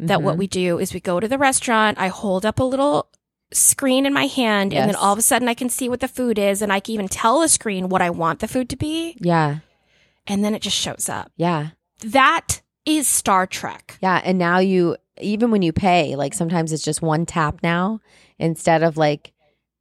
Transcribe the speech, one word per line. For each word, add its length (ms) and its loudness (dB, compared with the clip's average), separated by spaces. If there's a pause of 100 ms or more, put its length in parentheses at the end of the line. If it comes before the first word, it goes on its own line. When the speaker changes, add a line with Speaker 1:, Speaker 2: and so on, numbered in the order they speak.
Speaker 1:
that 220 0
what 100 0
Speaker 2:
Mm-hmm. 60 -2
Speaker 1:
we 80 -2
do 320 0
is 160 -4
we 60 -10
go 200 -2
to 80 -2
the 100 -2
restaurant, 600 2
I 100 0
hold 380 -2
up 120 -2
a 60 2
little 440 0 (440)
screen 540 2
in 60 0
my 140 0
hand, 460 0
and 160 0
then 60 0
Speaker 2:
Yes. 80 -4
Speaker 1:
all 100 4
of 60 -2
a 40 -4
sudden 260 2
I 60 0
can 140 -4
see 200 -4
what 120 -4
the 80 -4
food 300 -2
is, 240 0
and 100 0
I 80 0
can 140 -8
even 140 -4
tell 320 2
the 80 4
screen 400 -2
what 140 2
I 80 0
want 300 -2
the 80 -4
food 220 -4
to 60 -10
be. 440 -6
Speaker 2:
Yeah. 380 2 (680)
Speaker 1:
And 180 -2
then 100 -2
it 80 -8
just 140 -4
shows 320 -6
up. 280 -10
Speaker 2:
Yeah. 320 -2 (320)
Speaker 1:
That 600 2 (240)
is 200 0
Star 400 2
Trek. 540 -12
Speaker 2:
Yeah, 240 2
and 140 2
now 200 2
you, 380 2 (240)
even 300 0
when 120 2
you 100 2
pay, 440 2
like, 160 -2
sometimes 400 -2
it's 120 -4
just 180 -4
one 240 0
tap 360 -2
now. 380 0 (380)
Instead 440 2
of, 140 2
like, 360 0 (480)